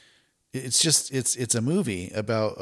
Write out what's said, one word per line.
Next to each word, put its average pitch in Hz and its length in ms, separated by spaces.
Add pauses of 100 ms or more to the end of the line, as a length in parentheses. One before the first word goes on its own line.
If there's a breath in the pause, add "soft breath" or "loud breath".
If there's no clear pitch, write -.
(540 soft breath)
It, 131 100
it's 127 180
just, - 320
it's, 131 220
it's 120 200
a 117 60
movie 120 500
about 107 500